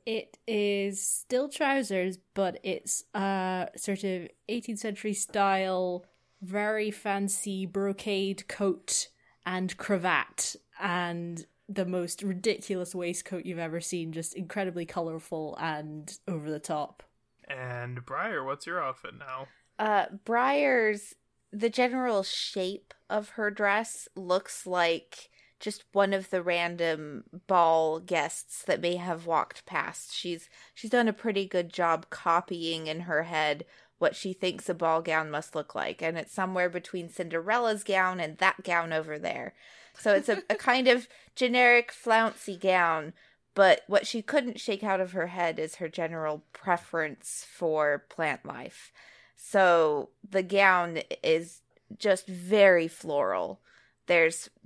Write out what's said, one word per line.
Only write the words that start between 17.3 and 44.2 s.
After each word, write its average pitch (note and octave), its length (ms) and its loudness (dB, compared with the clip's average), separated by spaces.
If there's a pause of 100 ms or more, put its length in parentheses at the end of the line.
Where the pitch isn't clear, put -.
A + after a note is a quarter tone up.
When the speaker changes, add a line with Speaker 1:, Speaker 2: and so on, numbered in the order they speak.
Speaker 2:
And B2 580 -8
Briar, D#3+ 380 -4
what's C3+ 240 -6
your E3+ 160 -4
outfit C#3 360 -8
now? C3+ 300 -12 (300)
Speaker 3:
Uh, G#3+ 280 2 (180)
Briar's, B3 880 2 (380)
the G#3 160 0
general B3 540 2
shape - 720 -6 (160)
of G#3 200 -2
her G#3 200 -2
dress G#3 680 -2
looks F#3 500 -2
like E3+ 640 0 (320)
just - 320 -8
one G3 220 4
of F#3+ 160 -4
the F#3 120 0
random E3+ 840 -2 (220)
ball E3 540 4
guests - 600 -4
that D#3+ 180 0
may F3 160 0
have E3+ 300 -6
walked - 400 -2
past. - 480 -6
She's, E3+ 340 -8 (260)
she's A3 160 -12
done A#3+ 180 4
a G#3 40 2
pretty G3+ 340 -2
good F3 260 -2
job E3 380 0
copying E3 760 -2
in D#3 140 -4
her E3 240 0
head D#3 420 -2 (320)
what D#3 160 2
she F#3 180 -6
thinks F3+ 360 -4
a F3+ 60 -2
ball E3 280 0
gown D#3 280 -2
must D3+ 240 -6
look D3+ 200 -6
like, - 260 -4
and E3 160 -2
it's - 160 -8
somewhere F#3 360 0
between F3 400 -8
Cinderella's G3+ 760 -2
gown F#3 380 2
and D#3 180 -6
that F#3+ 240 2
gown E3+ 300 0
over D#3 260 -4
there. - 360 -6 (440)
So G#3 160 4
it's G3 140 4
a, G#3 200 0
a - 60 0
Speaker 4:
<laughs> - 0 -
Speaker 3:
kind B3+ 340 4
of B3 200 4 (260)
generic A#3+ 580 6
flouncy A3 640 0
gown, F3 560 2 (420)
but F#3+ 320 8
what - 200 4
she A3+ 160 -4